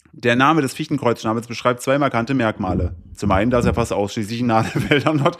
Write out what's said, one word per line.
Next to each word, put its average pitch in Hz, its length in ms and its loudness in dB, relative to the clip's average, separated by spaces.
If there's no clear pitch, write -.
Der 120 200 2
Name 147 240 6
des 131 120 -2
Fichtenkreuzschnabels 117 760 -2
beschreibt 120 340 -2
zwei 135 180 0
markante 131 340 0
Merkmale. 95 600 -2
Zum 101 160 -2
einen, 101 200 2
dass 120 140 2
er 120 80 2
fast 117 180 -2
ausschließlich 101 480 -4
in 123 80 -2
Nadelwäldern 117 680 0
dort, 151 220 0